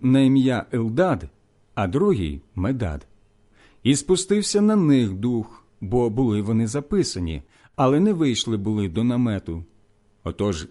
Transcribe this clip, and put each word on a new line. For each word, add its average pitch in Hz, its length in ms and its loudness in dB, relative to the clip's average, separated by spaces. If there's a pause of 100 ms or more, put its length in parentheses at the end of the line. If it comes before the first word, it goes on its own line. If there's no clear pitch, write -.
на 131 180 4
ім'я 131 520 2
Елдад, 117 580 -2 (440)
а 101 140 -2
другий 104 540 0 (140)
Медад. 92 520 -4 (760)
І 135 120 4
спустився 202 680 0
на 214 140 4
них 135 380 2
дух, 110 520 -6 (160)
бо 120 280 0
були 107 320 0
вони 113 260 0
записані, 110 760 -4 (320)
але 139 240 2
не 208 140 2
вийшли 123 440 0
були 101 320 -2
до 98 140 -2
намету. 107 640 -2 (580)
Отож 85 480 -4